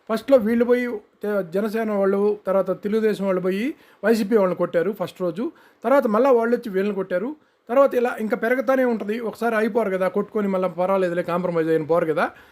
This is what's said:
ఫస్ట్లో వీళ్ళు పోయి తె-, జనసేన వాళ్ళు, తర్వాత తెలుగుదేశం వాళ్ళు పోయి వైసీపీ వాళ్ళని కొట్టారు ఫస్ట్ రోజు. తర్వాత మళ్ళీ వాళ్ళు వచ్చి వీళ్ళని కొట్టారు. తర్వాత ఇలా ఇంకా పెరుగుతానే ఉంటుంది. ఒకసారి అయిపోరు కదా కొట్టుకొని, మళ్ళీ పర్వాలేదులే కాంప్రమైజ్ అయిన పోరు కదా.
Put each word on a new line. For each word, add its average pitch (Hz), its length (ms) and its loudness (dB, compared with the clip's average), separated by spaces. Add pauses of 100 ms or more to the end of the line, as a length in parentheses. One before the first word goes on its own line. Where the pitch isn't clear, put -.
(120)
ఫస్ట్లో 269 260 4
వీళ్ళు 233 280 2
పోయి 247 260 2
తె-, 208 500 -6
జనసేన 208 500 -4
వాళ్ళు, 202 460 0 (100)
తర్వాత 185 240 0
తెలుగుదేశం 202 540 -2
వాళ్ళు 180 160 0
పోయి 196 320 -2 (320)
వైసీపీ 220 300 2
వాళ్ళని 185 200 2
కొట్టారు 175 360 0
ఫస్ట్ 185 300 -8
రోజు. 185 300 -4 (320)
తర్వాత 247 240 2
మళ్ళీ 233 260 4
వాళ్ళు 233 220 2
వచ్చి 233 160 -8
వీళ్ళని 196 240 -2
కొట్టారు. 190 400 -4 (340)
తర్వాత 262 260 4
ఇలా 240 240 0
ఇంకా 220 180 -2
పెరుగుతానే 254 460 0
ఉంటుంది. 226 360 -2
ఒకసారి 226 360 -4
అయిపోరు 214 340 0
కదా 185 180 0
కొట్టుకొని, 202 400 -2
మళ్ళీ 185 220 0
పర్వాలేదులే 180 540 0
కాంప్రమైజ్ 170 460 -2
అయిన 160 140 2
పోరు 165 220 2
కదా. 160 240 0 (220)